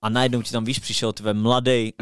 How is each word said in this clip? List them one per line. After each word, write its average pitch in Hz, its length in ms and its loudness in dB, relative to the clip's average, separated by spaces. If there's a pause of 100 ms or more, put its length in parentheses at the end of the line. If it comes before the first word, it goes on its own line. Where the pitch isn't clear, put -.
a 110 60 -2
najednou 123 340 2
ti - 80 -8
tam, 117 140 -2
víš, 127 140 -2
přišel, 110 340 -2
ty - 100 -10
vole, 107 120 0
mladej, 120 680 2